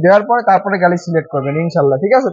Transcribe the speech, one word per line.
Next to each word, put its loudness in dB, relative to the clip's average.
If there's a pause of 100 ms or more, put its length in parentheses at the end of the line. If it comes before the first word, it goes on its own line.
দেওয়ার 4
পরে 0
তারপরে 0
গাড়ি 2
সিলেক্ট -4
করবেন -4 (100)
ইনশাল্লাহ, 0
ঠিক 0
আছে? -2